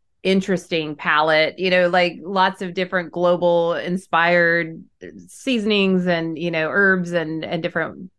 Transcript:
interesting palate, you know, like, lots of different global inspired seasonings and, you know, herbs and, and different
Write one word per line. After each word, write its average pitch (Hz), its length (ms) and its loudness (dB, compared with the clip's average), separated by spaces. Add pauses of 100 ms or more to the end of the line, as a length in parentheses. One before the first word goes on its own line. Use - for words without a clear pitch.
(220)
interesting 175 760 -2
palate, 156 600 2
you 185 100 0
know, 180 220 4
like, 175 320 2
lots 190 400 0
of 180 100 -6
different 180 400 -4
global 175 600 2
inspired 170 1080 0 (460)
seasonings 202 800 0
and, 165 320 -2
you 170 120 -4
know, 156 200 -2
herbs 185 420 2
and, 160 320 -4
and 170 180 -4
different 165 560 -6